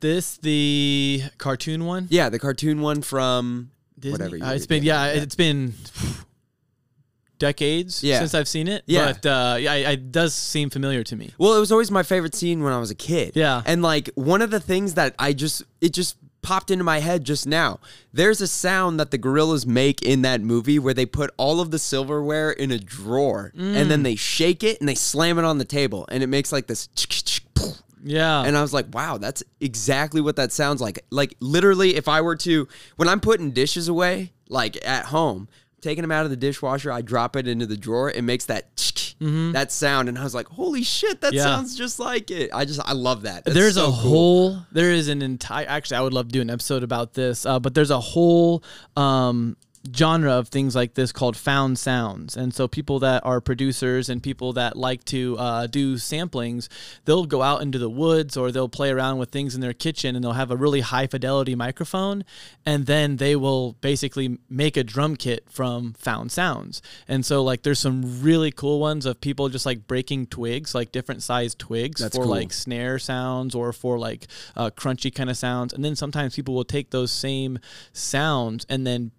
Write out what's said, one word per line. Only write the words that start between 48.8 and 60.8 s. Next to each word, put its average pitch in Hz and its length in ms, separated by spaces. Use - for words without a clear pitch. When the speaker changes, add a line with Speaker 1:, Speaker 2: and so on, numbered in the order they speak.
Speaker 1:
um, 127 600
genre 160 360
of 123 160
things 135 260
like 123 200
this 127 180
called 120 240
found 135 420
sounds. 113 580
And 127 160
so 127 160
people 143 300
that 127 260
are 123 160
producers 127 680
and 123 120
people 127 320
that 120 220
like 127 300
to, 127 320
uh, 120 280
do 135 280
samplings, 123 760
they'll 170 200
go 139 180
out 139 200
into 135 160
the 120 100
woods 151 480
or 127 140
they'll 127 180
play 139 220
around 131 280
with 127 120
things 139 240
in 131 80
their 123 100
kitchen 139 420
and 123 80
they'll 120 100
have 127 180
a 123 60
really 139 240